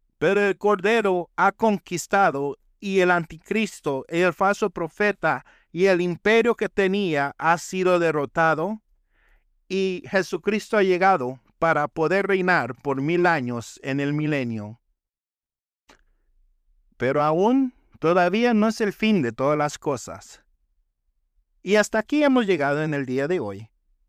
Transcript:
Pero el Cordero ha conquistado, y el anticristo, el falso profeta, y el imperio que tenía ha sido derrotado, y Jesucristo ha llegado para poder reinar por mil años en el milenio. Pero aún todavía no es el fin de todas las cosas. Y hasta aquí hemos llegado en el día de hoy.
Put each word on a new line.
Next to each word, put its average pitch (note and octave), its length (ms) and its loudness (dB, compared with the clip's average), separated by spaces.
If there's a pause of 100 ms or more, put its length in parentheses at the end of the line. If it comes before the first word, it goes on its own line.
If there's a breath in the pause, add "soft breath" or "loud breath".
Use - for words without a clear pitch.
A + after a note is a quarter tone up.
(180)
Pero F#3+ 220 2
el G3 160 0
Cordero G3+ 800 0
ha F#3+ 160 2
conquistado, F3+ 1080 -2 (220)
y F#3+ 220 0
el F3+ 100 4
anticristo, E3+ 960 -4
el E3+ 260 0
falso G3+ 380 -2
profeta, E3+ 760 -4 (280 soft breath)
y F3 140 2
el F#3 140 4
imperio G#3+ 540 2
que G#3 140 -4
tenía F#3 680 0
ha E3 200 0
sido F3+ 400 0
derrotado, D#3+ 800 0 (880)
y F#3+ 400 -2
Jesucristo G3 680 -2
ha G3+ 80 4
llegado F3+ 560 2 (180)
para D3+ 300 0
poder F#3 400 0
reinar F3+ 540 0
por C3+ 180 -2
mil F3 260 2
años B2 560 -2
en C#3 160 -4
el C#3+ 140 -2
milenio. B2 680 -4 (2250)
Pero C#3 240 -2
aún G#3 540 0 (240)
todavía F#3 560 2
no G#3+ 140 4
es A3 120 -4
el G#3 120 -2
fin A3 300 2
de A#2 100 -2
todas C#3 260 0
las D3 180 -2
cosas. - 680 -10 (1200)
Y F#3 120 0
hasta G#3+ 220 0
aquí D4 240 -2
hemos B3+ 240 2
llegado D3 380 0
en D#3 100 -4
el C#3 120 -4
día C3 200 -2
de F3 140 -2
hoy. G#2 300 -10 (380)